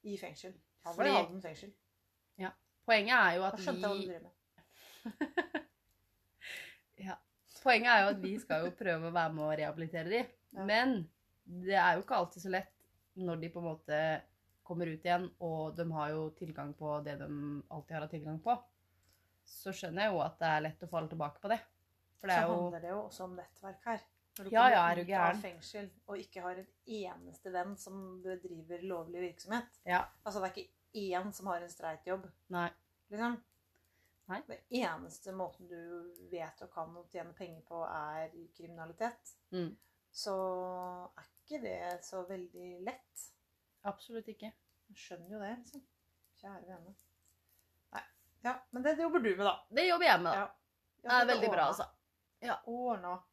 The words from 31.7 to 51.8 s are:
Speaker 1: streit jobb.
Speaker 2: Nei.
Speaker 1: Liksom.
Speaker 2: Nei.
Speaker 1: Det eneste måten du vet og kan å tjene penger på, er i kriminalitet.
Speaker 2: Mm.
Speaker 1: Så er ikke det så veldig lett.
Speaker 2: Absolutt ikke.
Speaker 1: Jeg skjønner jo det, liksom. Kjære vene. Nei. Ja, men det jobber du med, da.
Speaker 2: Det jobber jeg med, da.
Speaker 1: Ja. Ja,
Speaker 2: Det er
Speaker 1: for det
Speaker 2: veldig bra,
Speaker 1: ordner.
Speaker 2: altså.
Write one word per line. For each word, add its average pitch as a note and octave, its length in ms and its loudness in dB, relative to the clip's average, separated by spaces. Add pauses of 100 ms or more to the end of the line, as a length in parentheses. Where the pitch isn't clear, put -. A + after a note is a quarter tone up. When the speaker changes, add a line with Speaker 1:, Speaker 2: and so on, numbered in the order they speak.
Speaker 1:
streit D#3+ 360 -10
jobb. F#3 200 -4 (220)
Speaker 2:
Nei. F3 180 0 (440)
Speaker 1:
Liksom. A#3 280 -2 (880)
Speaker 2:
Nei. G3 140 -6
Speaker 1:
Det - 160 -12 (120)
eneste F3 600 -4
måten F3+ 380 -8
du E3+ 80 -10 (460)
vet E3+ 380 -10
og - 100 -18
kan E3 240 -8
å F3 100 -16
tjene F3 260 -10
penger E3 300 -12
på, E3+ 220 -8
er D#3+ 500 -6
i E3+ 140 -16
kriminalitet. E3+ 880 -10 (160)
Speaker 2:
Mm. F3 180 -2 (440)
Speaker 1:
Så G3 200 -4 (680)
er - 260 -18
ikke - 320 -10
det F#3 160 -4 (220)
så F#3 260 -8
veldig F3+ 540 -12
lett. - 460 -12 (580)
Speaker 2:
Absolutt A3 440 -8
ikke. G#3+ 220 -12 (400)
Speaker 1:
Jeg G3 80 -20
skjønner F3+ 320 -14
jo G#3+ 80 -10
det, G3+ 160 -6
liksom. B3 300 -16 (540)
Kjære G3 280 -16
vene. F3+ 280 -16 (960)
Nei. - 100 -6 (420)
Ja, B3 120 -2 (120)
men B3 140 -8
det D4 160 4
jobber E4 240 4
du A3 80 4
med, F#3+ 160 0
da. F#3 80 6 (140)
Speaker 2:
Det D4+ 180 4
jobber F4 220 6
jeg F3+ 120 10
med, E3+ 120 2
da. - 20 4
Speaker 1:
Ja. G3 160 -2 (540)
Ja, - 0 -
Speaker 2:
Det - 20 -6
er B3 140 8
Speaker 1:
for A#3+ 60 8
det B3 60 6
Speaker 2:
veldig A3 180 6
bra, E3+ 120 4
Speaker 1:
ordner. C#3+ 60 6
Speaker 2:
altså. - 200 -2 (540)